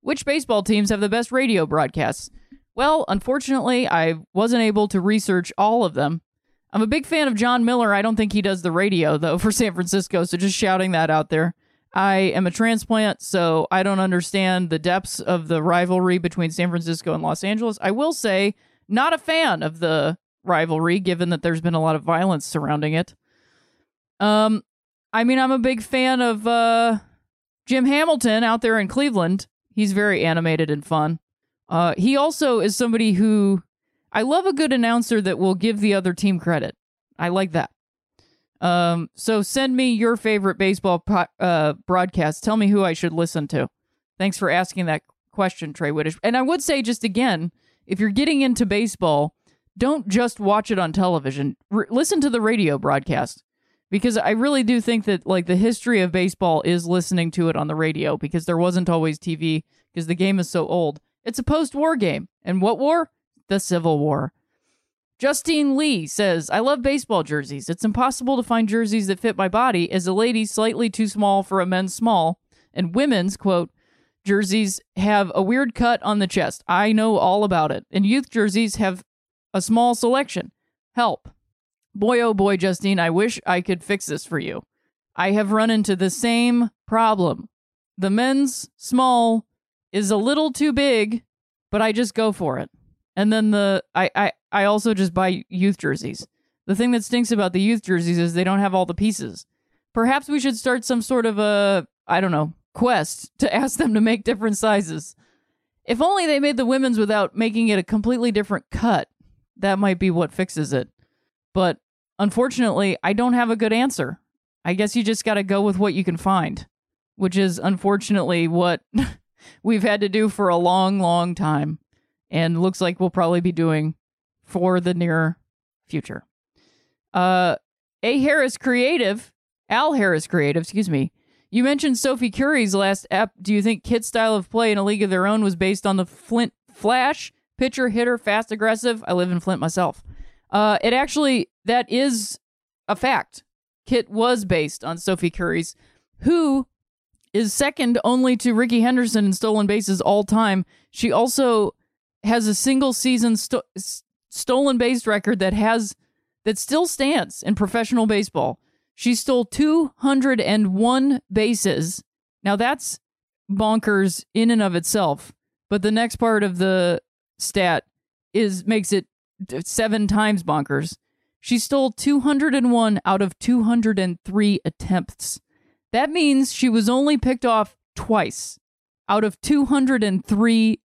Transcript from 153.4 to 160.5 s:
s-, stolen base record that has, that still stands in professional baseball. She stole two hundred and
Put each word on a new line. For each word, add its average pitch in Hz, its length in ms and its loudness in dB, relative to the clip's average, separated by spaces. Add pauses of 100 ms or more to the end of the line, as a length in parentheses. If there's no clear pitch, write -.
s-, - 260 -12 (280)
stolen 262 480 0
base 240 280 0
record 208 320 0
that 190 140 0
has, 214 420 0 (500)
that 208 140 -2
still 320 280 0
stands 269 560 -2
in 208 120 -2
professional 220 520 0
baseball. 196 520 -2 (360)
She 247 200 0
stole 247 300 0
two 302 540 0
hundred 269 420 2
and 202 340 0